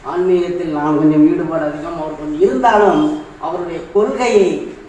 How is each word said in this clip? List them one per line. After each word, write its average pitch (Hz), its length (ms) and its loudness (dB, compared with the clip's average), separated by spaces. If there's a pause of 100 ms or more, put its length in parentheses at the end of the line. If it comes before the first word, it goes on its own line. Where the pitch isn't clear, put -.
ஆன்மீகத்தில் 175 680 0
நான் 151 260 0
கொஞ்சம் 151 300 4
ஈடுபாடு 160 380 0
அதிகம், 156 360 -6
அவர் 156 180 -8
கொஞ்சம் 151 220 -4
இருந்தாலும் 208 640 4 (380)
அவருடைய 170 380 -6 (140)
கொள்கையை 226 540 2 (420)